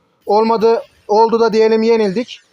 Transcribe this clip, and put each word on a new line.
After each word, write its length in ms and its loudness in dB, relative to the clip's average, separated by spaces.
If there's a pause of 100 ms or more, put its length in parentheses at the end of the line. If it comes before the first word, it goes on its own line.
(260)
Olmadı, 560 0 (260)
oldu 320 2
da 120 0
diyelim 300 2
yenildik. 580 -2 (120)